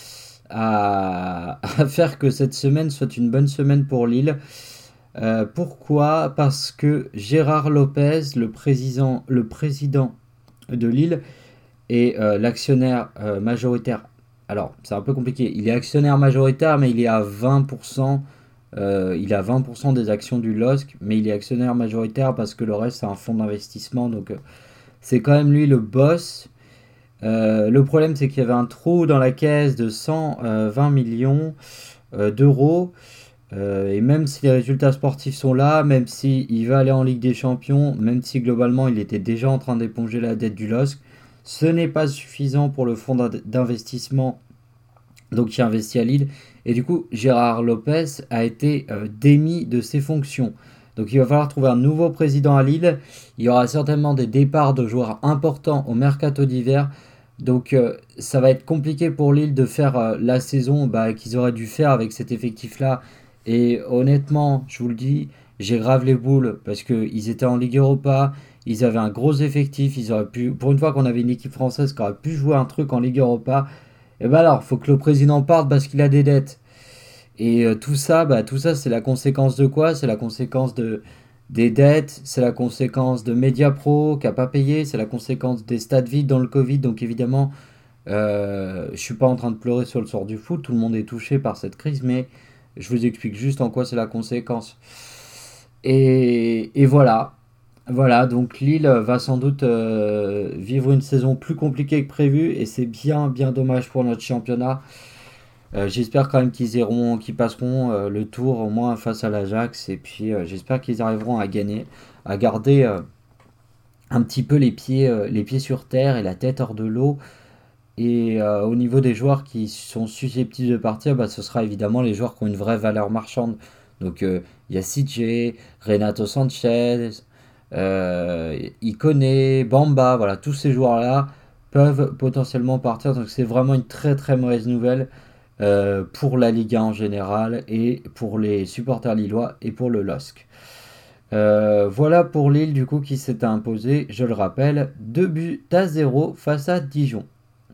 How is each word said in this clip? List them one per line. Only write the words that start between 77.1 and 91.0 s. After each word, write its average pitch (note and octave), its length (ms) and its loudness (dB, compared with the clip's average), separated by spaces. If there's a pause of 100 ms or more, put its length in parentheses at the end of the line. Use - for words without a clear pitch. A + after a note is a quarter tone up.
Et, A#2 280 2
euh, A2 100 4
tout C#3+ 200 -4
ça, D#3+ 300 2
bah, A#2+ 180 2
tout C3 140 -4
ça, D#3+ 180 0
c'est C#3 140 -4
la A#2 100 0
conséquence C3+ 560 0
de C#3 100 4
quoi ? D#3 300 2
C'est C#3+ 120 -2
la G#2+ 100 0
conséquence A#2+ 580 -4
de, A2+ 280 -4 (460)
des A#2 220 2
dettes, C#3+ 540 4
c'est - 160 -2
la A#2+ 100 4
conséquence B2+ 720 -2
de A#2 100 -2
Mediapro C#3 840 2
qui C3+ 100 -2
a G2+ 60 0
pas B2+ 140 0
payé, C#3+ 360 0
c'est C#3 140 -6
la A2 80 -2
conséquence A#2+ 600 -6
des A#2+ 140 -4
stades B2+ 300 0
vides C#3+ 180 0
dans C3 120 2
le B2+ 100 -2
covid. C#3 300 0
Donc A#2 220 -2
évidemment, B2 500 -2 (580)
euh, G2+ 800 -4
je - 60 -14
suis - 160 -10
pas C3 120 0
en B2+ 120 4
train A#2+ 140 -4
de G#2+ 40 -4
pleurer A#2+ 300 -2
sur A#2+ 160 -4
le G#2+ 40 -6
sort G2 200 -8
du A2 100 -8
foot, D3 260 -8
tout B2 120 -8
le A#2 60 2
monde A2+ 180 -2
est G#2+ 100 -6